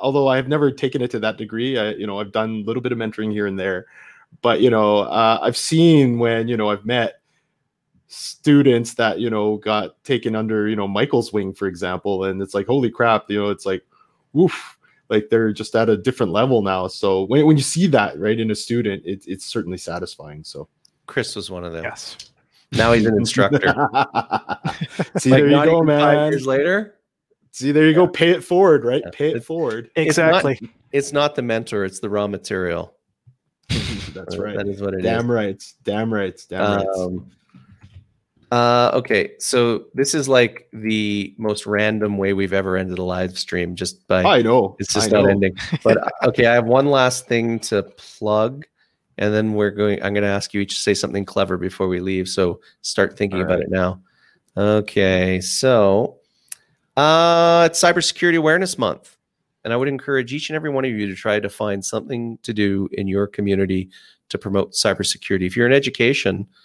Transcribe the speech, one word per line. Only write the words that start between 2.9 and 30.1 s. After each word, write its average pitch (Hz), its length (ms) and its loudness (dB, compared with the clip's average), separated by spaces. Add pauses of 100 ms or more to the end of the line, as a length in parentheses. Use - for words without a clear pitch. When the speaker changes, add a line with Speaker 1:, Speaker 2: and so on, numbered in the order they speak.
Speaker 1:
of 117 60 -2
mentoring 110 340 -6
here 104 160 -2
and 95 100 -4
there, 92 280 -4 (560)
but, 117 180 2
you 123 100 6
know, 107 300 4
uh, 113 420 2
I've 123 140 0
seen 151 640 4
when, 117 300 0
you 120 80 -2
know, 107 120 0
I've 101 160 -4
met 117 360 -2 (840)
students 131 880 2
that, 107 240 0
you 113 100 -4
know, 107 280 -2
got 107 460 -4
taken 117 320 -2
under, 110 320 -2
you 110 80 -2
know, 101 140 -2
Michael's 117 420 0
wing, 98 220 -4
for 98 140 -6
example, 92 580 -4
and 95 160 -4
it's 98 140 -8
like, 101 120 -2
holy 127 220 0
crap, 113 400 0
you 104 120 -2
know, 101 80 -2
it's 101 180 -6
like, 95 180 -4 (480)
woof, - 440 0 (320)
like, 107 200 0
they're 113 240 2
just 107 220 -6
at 113 140 2
a 107 60 4
different 101 360 -2
level 113 320 2
now. 95 240 -2
So 95 380 -2
when, 139 200 4
when 156 100 8
you 139 80 2
see 175 240 0
that, 104 320 2
right, 107 200 0
in 113 120 -2
a 104 40 -2
student, 107 500 -4
it, 95 220 -8
it's 95 180 -10
certainly 90 320 -6
satisfying. 80 680 -12
So 71 240 -16 (380)
Speaker 2:
Chris - 300 -6
was 95 160 -12
one 90 120 -10
of 87 80 -10
them. 82 120 -10
Speaker 3:
Yes. - 340 -14 (540)
Speaker 2:
Now 113 220 2
he's 110 140 4
an 110 100 4
instructor. 113 420 2
Speaker 1:
<laughs> - 1600 -2
See, 135 140 2
Speaker 2:
Like, 135 100 8
Speaker 1:
there 143 60 4
you 143 80 6
Speaker 2:
not 143 100 4
Speaker 1:
go, 165 120 6
Speaker 2:
even 160 100 4
five 147 300 4
Speaker 1:
man. 151 140 0
Speaker 2:
years 135 140 -2
later. 170 540 -2 (500)
Speaker 1:
See, 135 220 -2
there 156 160 6
you 156 80 6
go. 180 80 6
Speaker 2:
Yeah. 175 100 2
Speaker 1:
Pay 165 160 2
it 180 140 2
forward, 175 420 4
right? 123 180 0
Speaker 2:
Yeah. 87 80 -14
Speaker 1:
Pay 147 200 -2
it 120 60 -4
Speaker 2:
It's, 120 100 -8
Speaker 1:
forward. 123 480 -6
Speaker 2:
it's 156 240 2